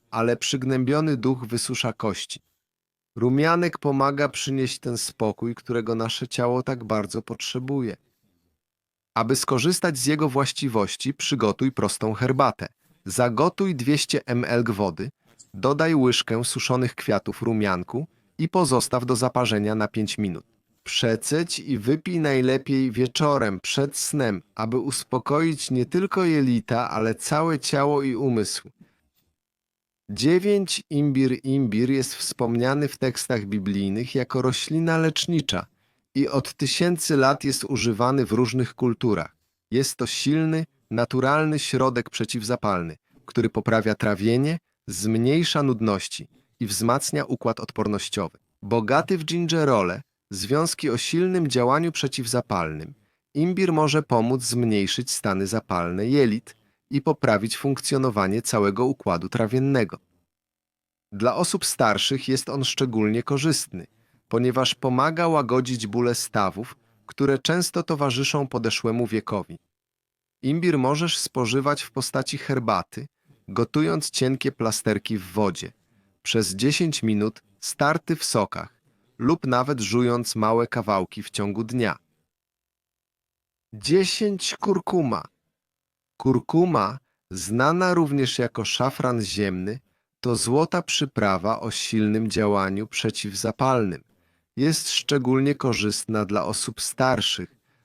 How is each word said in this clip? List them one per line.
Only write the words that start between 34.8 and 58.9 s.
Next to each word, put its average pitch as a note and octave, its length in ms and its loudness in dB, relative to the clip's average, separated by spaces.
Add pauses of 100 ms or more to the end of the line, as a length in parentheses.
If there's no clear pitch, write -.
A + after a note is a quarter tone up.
lecznicza D#3+ 680 0 (500)
i C#3 120 2
od C3+ 260 -2
tysięcy E3 640 0
lat C3+ 260 4
jest C3+ 200 -2
używany A#2+ 640 2
w G2 60 -2
różnych A#2+ 420 0
kulturach. A2+ 600 0 (360)
Jest C3 240 0
to B2 100 -4
silny, D#3+ 600 0 (260)
naturalny C3+ 680 2
środek B2+ 500 0
przeciwzapalny, G#2 880 -2 (280)
który A#2 240 0
poprawia A2 460 2
trawienie, A#2 600 2 (300)
zmniejsza A#2 760 2
nudności A2 640 -2 (320)
i A#2+ 60 -4
wzmacnia A#2+ 600 0
układ A#2 340 -2
odpornościowy. G#2 800 -4 (240)
Bogaty A#2 560 0
w D#3 80 -6
gingerole, D3 760 0 (300)
związki C3+ 580 -2
o A#2+ 80 0
silnym F3 500 0
działaniu C3 440 2
przeciwzapalnym, A2 1040 -4 (400)
imbir F3+ 400 2
może D3+ 300 2
pomóc B2 400 2
zmniejszyć A#2 680 0
stany G2 360 -2
zapalne F2+ 600 -2
jelit B2 480 2 (340)
i C#3 120 0
poprawić A2+ 560 2
funkcjonowanie A#2+ 840 0
całego G#2 440 2
układu F#2 440 -2